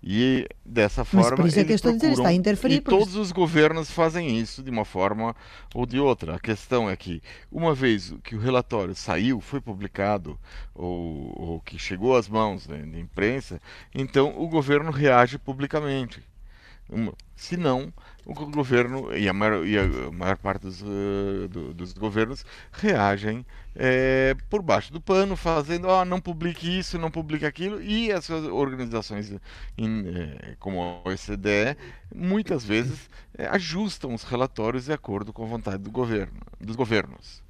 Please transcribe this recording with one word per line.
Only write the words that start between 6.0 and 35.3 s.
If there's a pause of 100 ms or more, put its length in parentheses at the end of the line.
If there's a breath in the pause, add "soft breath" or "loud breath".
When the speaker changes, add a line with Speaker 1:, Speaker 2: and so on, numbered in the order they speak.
Speaker 1:
A
questão
é
que, (280 loud breath)
uma
vez
que
o
relatório
saiu,
foi
publicado, (380 soft breath)
ou,
ou
que
chegou
às
mãos
da,
da
imprensa, (340 loud breath)
então
o
governo
reage
publicamente. (680 soft breath)
Uma, (200)
se
não, (320 soft breath)
o
go-,
governo
e
a
maior,
e
a (240)
maior
parte
dos,
eh,
do,
dos
governos (280 loud breath)
reagem, (280 soft breath)
eh, (140)
por
baixo
do
pano,
fazendo,
"Ah,
não
publique (100)
isso,
não
publique
aquilo",
e
essas
organizações (460 loud breath)
in-,
eh,
como
a
O
E
C
D (220)
E, (360 loud breath)
muitas
vezes, (280 soft breath)
eh,
ajustam
os
relatórios
de
acordo